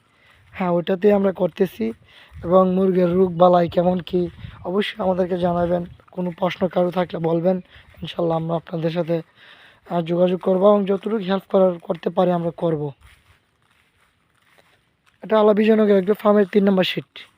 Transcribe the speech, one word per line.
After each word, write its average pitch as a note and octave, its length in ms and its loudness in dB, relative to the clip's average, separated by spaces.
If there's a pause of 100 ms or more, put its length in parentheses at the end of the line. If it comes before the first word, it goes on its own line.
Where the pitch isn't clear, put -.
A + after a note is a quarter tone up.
(500)
হ্যাঁ, F3+ 200 -4
ওইটাতেই F3+ 420 0
আমরা G3 200 2
করতেছি। F#3+ 600 -4 (520)
এবং F#3 300 4
মুরগির F3+ 400 2
রোগ F3+ 220 0
বালাই F3 320 4
কেমন F3+ 320 0
কী, F3+ 280 -4 (360)
অবশ্যই G3+ 380 -4
আমাদেরকে F#3 360 -2
জানাবেন। F3 460 -2 (260)
কোনো F3+ 200 -8
প্রশ্ন F3 380 -4
কারো F3+ 220 -2
থাকলে F3+ 280 -4
বলবেন, E3+ 380 0 (460)
ইনশাল্লাহ E3 340 -4
আমরা E3 200 -4
আপনাদের E3 340 -6
সাথে, E3 320 -4 (680)
আহ, F3 120 -4
যোগাযোগ F3 380 0
করবো F#3+ 280 2
এবং G#3 160 4
যতটুকু G3+ 320 -4
হেল্প F#3+ 320 -4
করার, F#3 300 2
করতে F3 320 -8
পারি F3+ 200 0
আমরা E3+ 200 -2
করব। D3+ 420 -4 (2250)
এটা G#3+ 160 2
হলো G#3+ 140 6
বিজয়নগর G#3+ 420 4
এগ্রো F#3+ 180 2
ফার্মের G#3 320 2
তিন G3 180 2
নম্বর F#3+ 200 2
সিট, - 340 -10 (200)